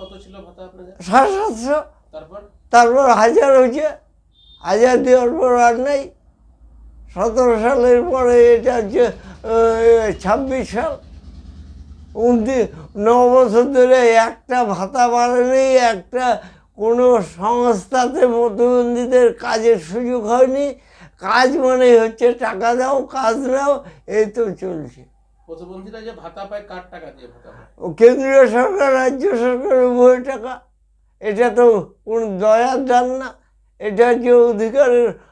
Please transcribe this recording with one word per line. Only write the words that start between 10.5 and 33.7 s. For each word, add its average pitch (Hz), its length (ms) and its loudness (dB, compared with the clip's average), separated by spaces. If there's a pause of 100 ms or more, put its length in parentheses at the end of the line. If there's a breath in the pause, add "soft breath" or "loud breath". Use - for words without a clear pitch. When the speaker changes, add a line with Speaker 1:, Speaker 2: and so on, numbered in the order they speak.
Speaker 2:
সাল, 269 240 -6 (1160)
উনত্রিশ, 233 520 0 (300 loud breath)
ন 240 380 2
বছর 240 280 4
ধরে 254 480 4
একটা 233 540 0
ভাতা 196 440 -2
বাড়েনি, 247 680 0
একটা 240 680 -2 (340 loud breath)
কোনো 233 460 2 (140)
সংস্থাতে 240 880 -2
প্রতিবন্ধীদের 240 1080 0
কাজের 226 440 -2
সুযোগ 226 480 -6
হয়নি। 262 480 0 (460 soft breath)
কাজ 254 360 0
মানে 254 440 4
হচ্ছে 226 320 -2
টাকা 233 420 -4
দাও, 262 280 -2
কাজ 262 340 -4
নাও, 262 480 -2 (220 loud breath)
এই 214 200 -2
তো 214 240 -6
চলছে। 156 540 -12 (420)
Speaker 1:
প্রতিবন্ধীরা 190 540 -18
যে 220 120 -16
ভাতা 185 320 -18
পায়, 202 240 -14
কার 185 220 -16
টাকা 165 160 -20
দিয়ে - 200 -20
ভাতা - 240 -20
পায়? - 400 -16
Speaker 2:
ও - 20 -10
কেন্দ্রীয় 262 560 4
সরকার, 269 460 0
রাজ্য 262 360 -2
সরকার, 254 540 0
উভয় 247 380 2
টাকা। 247 380 -10 (600)
এটা 214 300 -2
তো 214 440 2 (100)
কোন 220 340 -6
দয়ার 233 460 0
দান 247 220 0
না, 254 280 -8 (440)